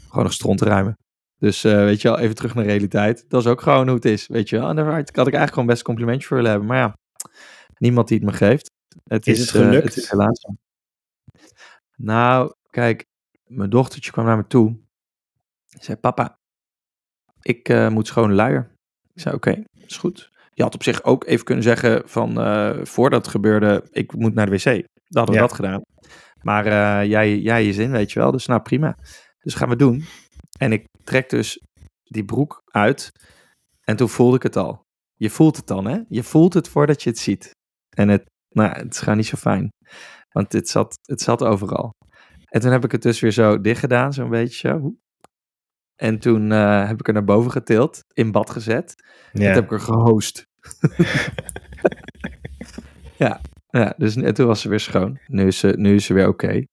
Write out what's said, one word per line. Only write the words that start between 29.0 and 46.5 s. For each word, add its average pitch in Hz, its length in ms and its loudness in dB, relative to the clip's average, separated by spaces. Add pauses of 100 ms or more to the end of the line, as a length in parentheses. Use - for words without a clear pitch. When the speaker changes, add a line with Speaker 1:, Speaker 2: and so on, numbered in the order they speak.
Speaker 1:
Dus - 140 -10
gaan 131 160 -2
we 123 60 0
doen. 131 280 2 (560)
En 123 120 0
ik 110 140 -2 (180)
trek 127 260 -2
dus - 320 -6 (420)
die 107 220 -8
broek 123 360 -4 (100)
uit. 110 380 0 (720)
En 110 140 -2
toen 117 140 0
voelde 123 260 4
ik 123 80 -2
het - 120 -4
al. 92 260 -6 (340)
Je 107 140 -4
voelt 156 260 4
het - 120 -14
dan, 98 200 -4
hè? 156 200 -4
Je 120 160 -6
voelt 165 300 4
het 156 160 0
voordat 147 340 0
je 123 60 -2
het 117 100 -6
ziet. - 320 -6 (440)
En 104 140 2
het, 101 140 2 (260)
nou, 107 200 2 (100)
het - 140 -12
is - 60 -10
gewoon 107 180 0
niet 110 100 -2
zo - 100 -8
fijn. 104 320 -2 (600)
Want - 220 -4
het 104 160 -4
zat, - 320 -2
het - 200 -10
zat 120 220 -2
overal. 107 480 -2 (540)
En - 160 -2
toen 123 100 2
heb 127 120 2
ik - 80 -6
het 113 100 -4
dus 117 180 0
weer 113 120 2
zo 104 300 4
dicht 110 180 0
gedaan, 127 340 0
zo'n 123 160 -6
beetje 117 400 -4
zo. 151 240 -4 (1000)
En 110 240 -2
toen, 107 320 2